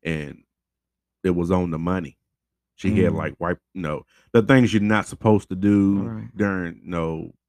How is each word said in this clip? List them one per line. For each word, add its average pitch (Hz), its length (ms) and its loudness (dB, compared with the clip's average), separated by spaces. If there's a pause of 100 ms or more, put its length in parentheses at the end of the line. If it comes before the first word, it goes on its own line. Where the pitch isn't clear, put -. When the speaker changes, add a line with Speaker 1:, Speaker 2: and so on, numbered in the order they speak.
Speaker 1:
And 76 400 -8 (800)
it 92 80 2
was 87 180 0
on 90 220 0
the 80 80 -6
money. 85 400 -4 (560)
She - 160 -2 (100)
had, 85 120 2
Speaker 2:
Mm. 80 40 -4
Speaker 1:
like, 78 220 -8
wipe, 87 200 -4 (140)
you 95 80 -10
know, 76 240 -8 (260)
the 117 120 4
things 123 300 6
you're 107 100 2
not 104 240 0
supposed 104 420 0
to 95 60 -6
do 98 480 2
Speaker 2:
Right. 113 340 -10
Speaker 1:
during, 95 460 -4
you - 60 -18
know 80 440 -6 (160)